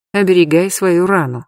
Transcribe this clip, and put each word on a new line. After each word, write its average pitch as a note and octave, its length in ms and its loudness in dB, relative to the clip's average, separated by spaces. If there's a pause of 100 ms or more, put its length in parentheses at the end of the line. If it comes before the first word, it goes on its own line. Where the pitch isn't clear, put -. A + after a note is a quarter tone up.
(120)
оберегая F3+ 580 2
свою F3+ 360 0
рану. C#3+ 420 -2